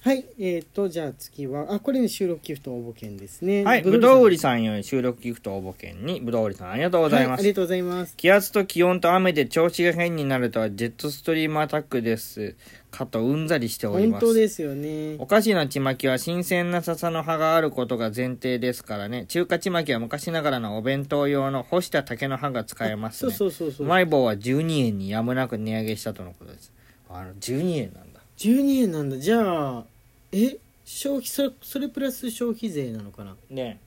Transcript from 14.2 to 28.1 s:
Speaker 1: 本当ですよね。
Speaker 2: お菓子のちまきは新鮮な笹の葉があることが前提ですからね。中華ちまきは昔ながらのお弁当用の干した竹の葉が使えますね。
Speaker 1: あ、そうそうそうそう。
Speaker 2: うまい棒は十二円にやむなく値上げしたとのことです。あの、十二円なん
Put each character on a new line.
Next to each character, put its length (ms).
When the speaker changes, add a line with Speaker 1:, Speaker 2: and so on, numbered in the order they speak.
Speaker 1:
本 80
当 60
で 80
す 160
よ 100
ね。 460
Speaker 2:
お 80
菓 160
子 100
の 140
ち 120
ま 140
き 140
は 100
新 260
鮮 280
な 100
笹 300
の 100
葉 160
が 180
あ 60
る 80
こ 160
と 120
が 120
前 200
提 280
で 160
す 100
か 140
ら 100
ね。 200
中 180
華 140
ち 100
ま 140
き 100
は 60
昔 320
な 100
が 80
ら 100
の 200
お 20
弁 240
当 220
用 240
の 100
干 200
し 80
た 120
竹 260
の 100
葉 120
が 140
使 240
え 80
ま 160
す 120
ね。 80
Speaker 1:
あ、 60
そ 80
う 60
そ 160
う 20
そ 40
う 40
そ 60
う。 20
Speaker 2:
う 40
ま 120
い 40
棒 180
は 120
十 280
二 180
円 160
に 140
や 100
む 140
な 120
く 120
値 160
上 80
げ 120
し 80
た 120
と 80
の 100
こ 120
と 60
で 80
す。 140
あ 160
の、 160
十 220
二 160
円 160
な 80
ん 100